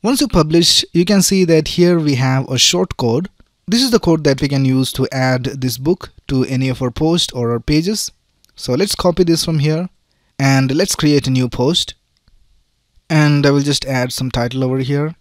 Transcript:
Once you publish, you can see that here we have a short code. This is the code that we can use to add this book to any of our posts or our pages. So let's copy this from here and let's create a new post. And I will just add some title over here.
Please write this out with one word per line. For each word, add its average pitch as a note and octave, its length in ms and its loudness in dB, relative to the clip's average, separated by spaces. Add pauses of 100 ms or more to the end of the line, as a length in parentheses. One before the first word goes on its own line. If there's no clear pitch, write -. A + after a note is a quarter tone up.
Once B3+ 180 0
you C#4 80 0
publish, E3 640 2
you E3+ 140 2
can G3+ 160 4
see F#3+ 240 2
that D#3+ 240 2
here F3 280 2
we D3+ 180 0
have C3 340 0
a C3+ 80 -4
short - 400 0
code. C3 320 -2 (360)
This A3+ 160 0
is C4 100 0
the A3+ 80 4
code D#3+ 260 2
that C#3 160 2
we C#3+ 80 -2
can C3+ 160 0
use C3 260 0
to B2+ 220 -2
add C3 320 -2
this B2+ 320 -6
book D3+ 340 -4 (160)
to C3 160 0
any C3 240 -2
of B2+ 140 -4
our B2+ 100 -2
posts E3 400 0
or A#2+ 220 -4
our A#2 80 -4
pages. E3 500 -2 (460)
So - 160 -4
let's F3+ 200 0
copy F3+ 300 0
this E3 220 0
from D#3+ 140 -2
here D#3 280 -2 (500)
and C3+ 380 2
let's - 200 0
create D3 320 2
a C3 40 0
new B2+ 160 0
post. C3 460 -2 (1160)
And D3 360 4
I C#3+ 60 6
will C#3+ 100 2
just C#3+ 240 -2
add B2+ 260 -4
some C3 200 -6
title B2+ 340 -2
over C3 140 -2
here. C#3+ 420 -2